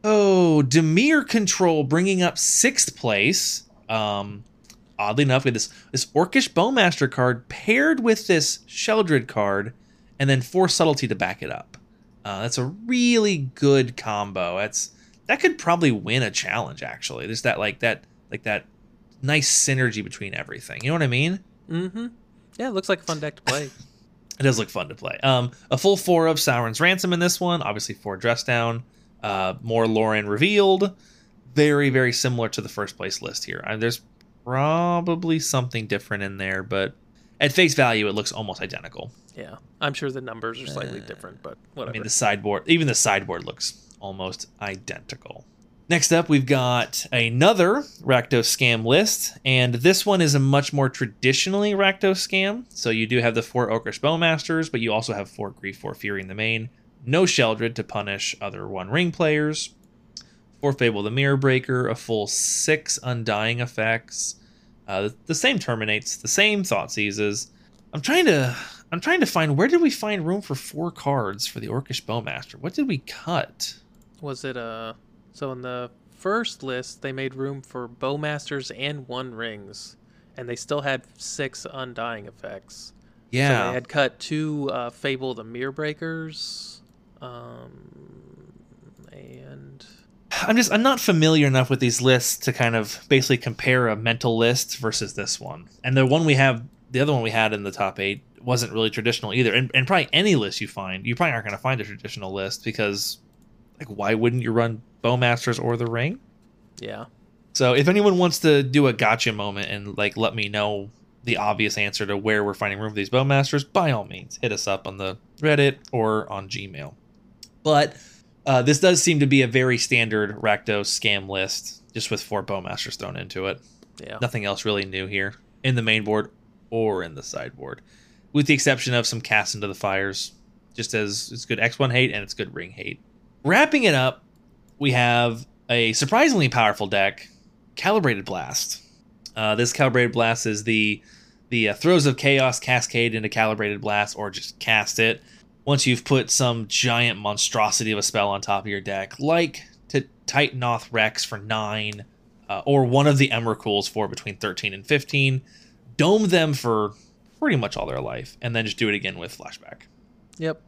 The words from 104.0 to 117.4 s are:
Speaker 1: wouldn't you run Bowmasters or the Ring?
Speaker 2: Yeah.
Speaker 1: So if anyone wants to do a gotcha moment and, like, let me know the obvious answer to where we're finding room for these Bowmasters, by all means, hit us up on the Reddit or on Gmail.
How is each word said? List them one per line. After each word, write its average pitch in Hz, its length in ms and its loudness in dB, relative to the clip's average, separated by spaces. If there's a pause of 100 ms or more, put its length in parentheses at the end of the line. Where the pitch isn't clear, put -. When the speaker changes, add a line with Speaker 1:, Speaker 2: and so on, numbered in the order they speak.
Speaker 1:
wouldn't 120 280 0
you 117 100 -2
run 117 300 0 (200)
Bowmasters 120 600 0
or 117 140 0
the 117 100 -2
Ring? 123 320 -4 (600)
Speaker 2:
Yeah. 107 260 -12 (480)
Speaker 1:
So 123 200 4
if 143 140 4
anyone 202 300 4
wants 180 220 2
to 147 220 6
do 139 240 4
a 127 60 4
gotcha 113 400 0
moment 101 380 -6
and, 101 260 -10
like, 104 200 -2
let 110 180 0
me 107 140 -6
know 104 420 -4 (340)
the 120 140 0
obvious 104 400 0
answer 101 280 -4
to 101 100 -4
where 107 280 0
we're 101 100 -2
finding 101 240 -4
room 107 120 -6
for 107 60 -18
these 98 140 -4
Bowmasters, 139 640 2
by 175 200 2
all 107 120 -2
means, 92 380 -16
hit 113 100 0
us 104 160 -4
up 98 180 -2
on 95 120 -12
the 95 180 -4 (220)
Reddit 143 380 4 (140)
or 110 400 0
on 98 180 -8
Gmail. 92 460 -12 (680)